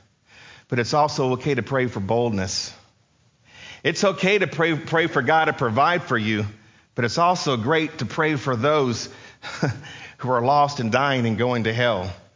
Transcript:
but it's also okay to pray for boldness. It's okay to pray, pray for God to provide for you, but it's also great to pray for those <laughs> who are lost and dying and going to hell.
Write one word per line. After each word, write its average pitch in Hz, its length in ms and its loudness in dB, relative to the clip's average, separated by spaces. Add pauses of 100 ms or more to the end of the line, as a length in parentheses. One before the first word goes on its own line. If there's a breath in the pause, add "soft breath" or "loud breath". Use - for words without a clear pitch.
(680 loud breath)
but 120 120 0
it's 113 120 -2
also 147 420 2
okay 139 200 -2
to 123 80 -2
pray 127 240 0
for 113 140 -6
boldness. 101 760 -2 (1080 loud breath)
It's 160 180 0
okay 196 360 2
to 175 100 0
pray, 160 280 0
pray 165 300 0
for 156 160 0
God 156 220 4
to 151 80 0
provide 143 500 2
for 123 160 -2
you, 107 260 0 (520 soft breath)
but 120 80 -2
it's 120 140 -2
also 170 380 2
great 151 420 0
to 123 80 -4
pray 156 280 0
for 131 220 -2
those 135 520 0 (520 loud breath)
<laughs> - 580 -6
who 123 120 -4
are 120 140 2
lost 143 360 2
and 113 100 -2
dying 131 360 2
and 113 120 0
going 120 260 0
to 110 80 0
hell. 110 400 0 (240)